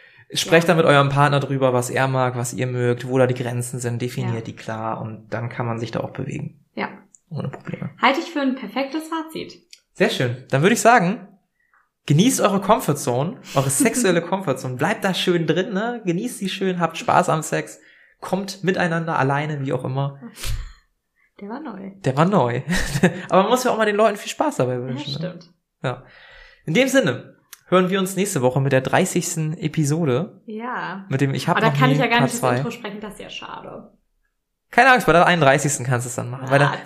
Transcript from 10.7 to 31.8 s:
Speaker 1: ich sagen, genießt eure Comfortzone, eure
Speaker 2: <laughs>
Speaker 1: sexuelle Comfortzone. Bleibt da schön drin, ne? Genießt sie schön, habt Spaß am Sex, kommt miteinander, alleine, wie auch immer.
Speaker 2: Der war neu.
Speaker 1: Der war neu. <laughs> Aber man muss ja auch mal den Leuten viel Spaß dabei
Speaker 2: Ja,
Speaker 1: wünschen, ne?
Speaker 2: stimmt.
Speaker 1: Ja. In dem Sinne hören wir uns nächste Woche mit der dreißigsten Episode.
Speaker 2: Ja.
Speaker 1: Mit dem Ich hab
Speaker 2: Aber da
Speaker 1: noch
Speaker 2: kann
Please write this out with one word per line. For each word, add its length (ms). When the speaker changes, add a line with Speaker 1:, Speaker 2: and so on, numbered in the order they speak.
Speaker 1:
ich 80
sagen, 460
genießt 340
eure 200
Comfortzone, 760
eure 140
Speaker 2:
<laughs> 20
Speaker 1:
sexuelle 500
Comfortzone. 540
Bleibt 280
da 100
schön 340
drin, 260
ne? 320
Genießt 340
sie 100
schön, 300
habt 180
Spaß 320
am 120
Sex, 380
kommt 440
miteinander, 540
alleine, 480
wie 80
auch 120
immer. 340
Speaker 2:
Der 80
war 100
neu. 380
Speaker 1:
Der 180
war 100
neu. 360
<laughs> 340
Aber 140
man 80
muss 120
ja 80
auch 60
mal 80
den 100
Leuten 220
viel 140
Spaß 260
dabei 160
Speaker 2:
Ja, 100
Speaker 1:
wünschen, 300
ne? 40
Speaker 2:
stimmt. 360
Speaker 1:
Ja. 200
In 80
dem 140
Sinne 480
hören 220
wir 100
uns 160
nächste 260
Woche 200
mit 100
der 100
dreißigsten 760
Episode. 880
Speaker 2:
Ja. 640
Speaker 1:
Mit 120
dem 120
Ich 140
hab 100
Speaker 2:
Aber 80
da 80
Speaker 1:
noch 60
Speaker 2:
kann 100